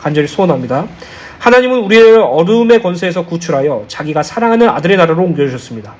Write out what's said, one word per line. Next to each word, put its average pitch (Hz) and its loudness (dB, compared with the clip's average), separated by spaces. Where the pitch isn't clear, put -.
간절히 147 -2
소원합니다. 143 -4
"하나님은 254 2
우리를 220 6
어두움의 220 2
권세에서 175 -4
구출하여 147 -4
자기가 151 -6
사랑하는 226 0
아들의 175 0
나라로 165 0
옮겨주셨습니다. 127 -6